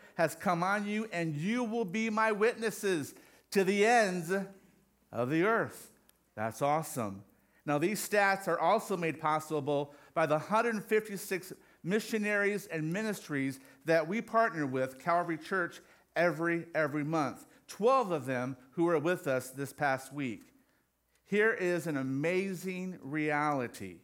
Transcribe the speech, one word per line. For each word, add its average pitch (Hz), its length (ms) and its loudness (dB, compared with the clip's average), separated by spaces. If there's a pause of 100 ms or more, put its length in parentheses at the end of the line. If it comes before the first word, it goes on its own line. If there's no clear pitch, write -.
(160)
has 165 180 2
come 175 280 0
on 202 240 0
you, 214 260 -2
and 170 220 -2
you 214 300 -2
will 226 200 -2
be 220 240 -2
my 220 240 2
witnesses 208 840 0 (360)
to 196 140 4
the 202 200 4
ends 185 480 4 (800)
of 120 180 0
the 160 140 2
earth." 202 480 -2 (420)
That's 110 260 -4
awesome. 135 640 -2 (400)
Now, 147 140 0
these 196 280 0
stats 196 400 2
are 170 120 0
also 196 380 2
made 165 240 -2
possible 147 760 -2 (180)
by 165 140 2
the 151 120 2
hundred 214 460 0
fifty-six 196 680 -2 (280)
missionaries 208 840 0
and 160 260 -4
ministries 160 680 -4 (260)
that 160 220 4
we 208 120 -2
partner 226 460 2
with, 131 320 -2
Calvary 170 400 0
Church, 170 420 -4 (340)
every, 170 600 2
every 147 300 0
month. 151 420 -2 (220)
Twelve 233 440 2
of 139 140 -2
them 127 300 -2 (160)
who 175 120 2
were 170 140 4
with 175 280 0
us 131 240 0
this 139 220 -8
past 135 400 0
week. 135 400 -8 (720)
Here 208 280 2
is 175 360 0
an 151 80 -2
amazing 180 1080 -2
reality. 147 1000 -2